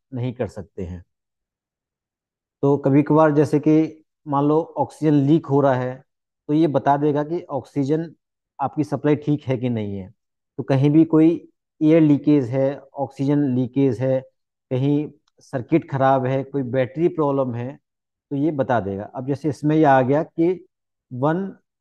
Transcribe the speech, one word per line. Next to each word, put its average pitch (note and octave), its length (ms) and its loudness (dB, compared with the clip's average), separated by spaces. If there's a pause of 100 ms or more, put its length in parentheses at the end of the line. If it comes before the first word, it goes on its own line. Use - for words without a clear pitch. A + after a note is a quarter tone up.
(140)
नहीं B2 200 -6
कर A#2+ 140 -6
सकते F#2+ 360 -12
हैं। F2 200 -12 (1600)
तो C#3+ 140 4
कभी C#3+ 260 2
कभार D3+ 300 4
जैसे D3 260 2
कि D#3 460 0 (200)
मान C#3+ 200 -2
लो D3+ 160 2 (160)
ऑक्सीजन D3 440 -2
लीक D3 240 2
हो C#3 160 2
रहा C3+ 140 4
है B2+ 200 -6 (540)
तो D3 40 0
ये D#3+ 160 2
बता C#3 280 0
देगा D3 260 0
कि D#3+ 180 -6 (100)
ऑक्सीजन C#3+ 600 -4 (480)
आपकी C#3 240 -4
सप्लाई D3 340 0
ठीक D3 260 -4
है C3 140 -4
कि B2 120 -4
नहीं G#2 280 -4
है। F#2+ 120 -12 (500)
तो B2+ 40 -6
कहीं C3+ 280 2
भी D#3+ 140 6
कोई D#3+ 240 4 (520)
एयर D#3+ 200 4
लीकेज C#3+ 480 2
है, C3+ 300 -2
ऑक्सीजन C#3 640 -4 (120)
लीकेज B2+ 440 0
है, C3 200 0 (520)
कहीं C#3+ 380 -2 (340)
सर्किट C#3 480 -2
ख़राब C3+ 340 2
है, C3+ 180 -2
कोई C#3 200 -6
बैटरी C3 460 -2
प्रॉब्लम C#3 460 -2
है, B2 180 -8 (580)
तो C#3+ 40 -6
ये D3 180 -2
बता B2 280 -2
देगा। G2 240 -8
अब C3 220 -12
जैसे C#3+ 220 -4
इसमें D3+ 260 -2
ये D#3 100 4
आ C3+ 160 6
गया C#3 220 0
कि F3 420 -4 (460)
वन, D#3+ 400 -4 (300)